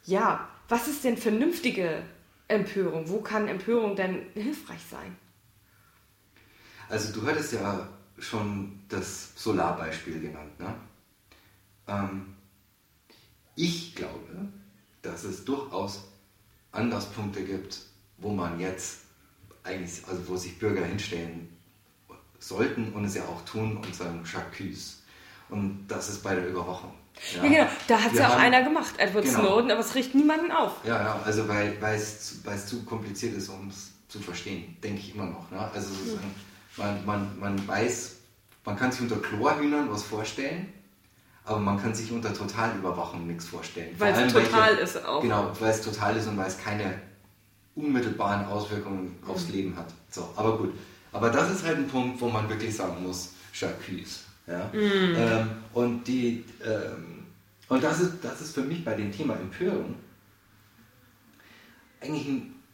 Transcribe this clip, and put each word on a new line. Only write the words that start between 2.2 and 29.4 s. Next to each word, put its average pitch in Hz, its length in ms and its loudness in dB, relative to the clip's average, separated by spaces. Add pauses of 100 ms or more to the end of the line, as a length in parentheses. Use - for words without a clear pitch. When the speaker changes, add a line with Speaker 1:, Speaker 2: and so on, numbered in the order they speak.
Speaker 1:
Empörung? 170 600 2
Wo 202 120 0
kann 214 260 0
Empörung 208 480 2
denn 185 280 -2 (100)
hilfreich 214 460 -6 (100)
sein? 180 260 -14 (1700)
Speaker 2:
Also 107 300 -2
du 107 80 -4
hattest 151 260 0
ja 98 340 -2 (300)
schon 101 600 -4 (100)
das - 460 -6
Solarbeispiel 82 840 -2
genannt, 76 400 -12
ne? 98 140 -8 (1120)
Ähm, 98 480 -4 (1200)
ich 170 400 -2
glaube, - 540 -10 (520)
dass - 220 -10
es 92 220 -8
durchaus 101 580 -4 (680)
Anlasspunkte 104 720 -2
gibt, 95 360 -6 (380)
wo 104 160 -4
man 85 260 -2
jetzt - 420 -6 (600)
eigentlich, 90 440 -8
also 90 200 -6
wo 90 100 -2
sich 90 220 -6
Bürger 95 260 2
hinstellen 85 680 -6 (840)
sollten 117 540 0
und 104 120 -2
es 101 100 -2
ja - 100 -2
auch - 200 -8
tun 107 320 -2
und 90 180 -8
sagen, 85 300 -6
„J'accuse.“ - 680 -8 (540)
Und 101 380 -2
das - 220 -6
ist 98 140 -8
bei 98 120 0
der 90 120 0
Überwachung. 90 460 -4 (420)
Ja. - 80 0
Speaker 1:
Ja, 285 60 8
genau. 294 180 10 (200)
Da 220 160 8
hat's 226 100 4
Speaker 2:
Wir - 80 6
Speaker 1:
ja 254 80 10
auch 240 40 8
Speaker 2:
haben 247 80 8
Speaker 1:
einer 254 220 10
gemacht, 302 340 2
Edward 202 280 4
Speaker 2:
Genau. - 140 4
Speaker 1:
Snowden, 214 320 6